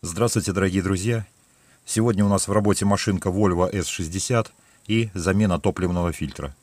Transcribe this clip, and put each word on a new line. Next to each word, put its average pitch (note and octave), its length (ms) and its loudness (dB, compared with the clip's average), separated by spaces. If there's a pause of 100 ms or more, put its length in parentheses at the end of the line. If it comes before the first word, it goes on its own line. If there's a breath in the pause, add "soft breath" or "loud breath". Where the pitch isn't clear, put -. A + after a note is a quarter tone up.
Здравствуйте, G2+ 460 -2
дорогие F#2+ 300 2
друзья! G2 420 -2 (580 soft breath)
Сегодня G#2+ 400 2
у G2+ 60 4
нас G2 180 2
в G2 40 -4
работе G#2 340 2
машинка G2+ 440 0
Volvo F#2 440 2
S F#2 140 -2
шестьдесят F#2+ 640 -4 (340 soft breath)
и A2+ 300 0
замена F#2+ 440 2
топливного F2 540 0
фильтра. C#2+ 500 -8